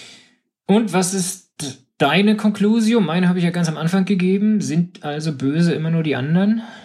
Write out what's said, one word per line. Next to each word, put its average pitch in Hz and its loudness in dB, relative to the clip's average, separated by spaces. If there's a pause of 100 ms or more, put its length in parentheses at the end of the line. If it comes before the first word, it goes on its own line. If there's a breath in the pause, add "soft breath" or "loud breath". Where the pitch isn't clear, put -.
(680 loud breath)
Und 202 2
was 180 0
ist - -6 (460)
deine 202 2
Konklusion? 214 2
Meine 175 0
habe 180 0
ich 170 0
ja 170 2
ganz 170 -2
am 151 -4
Anfang 175 0
gegeben. 196 0
Sind 160 -4
also 151 -6
böse 151 0
immer 160 -4
nur 165 0
die 143 -2
anderen? 185 0 (220 loud breath)